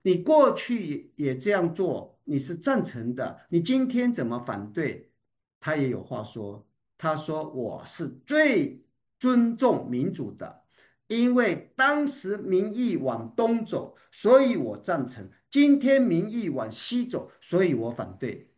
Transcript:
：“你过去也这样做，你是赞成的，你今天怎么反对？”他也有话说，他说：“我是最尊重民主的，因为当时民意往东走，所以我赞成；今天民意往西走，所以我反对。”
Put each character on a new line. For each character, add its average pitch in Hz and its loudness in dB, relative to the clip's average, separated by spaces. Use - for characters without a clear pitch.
：“你 180 4
过 277 6
去 - -6
也 135 -2
这 202 -2
样 170 2
做， 151 -4
你 143 -2
是 170 -6
赞 226 0
成 120 -6
的， 101 -8
你 170 2
今 254 0
天 247 0
怎 143 -4
么 120 -4
反 104 -8
对？” - -6
他 156 -4
也 139 0
有 101 -6
话 110 -8
说， 107 -14
他 160 -2
说 156 -6
：“我 113 -8
是 - -8
最 277 2
尊 240 2
重 147 2
民 123 -2
主 117 -10
的， - -18
因 233 2
为 226 0
当 294 2
时 202 -4
民 196 0
意 233 0
往 113 -6
东 233 2
走， - -8
所 247 6
以 247 2
我 113 -4
赞 147 -2
成； 95 -14
今 277 6
天 269 4
民 202 2
意 220 -6
往 120 -4
西 - -4
走， - -8
所 180 0
以 170 2
我 117 -2
反 95 -10
对。” - -10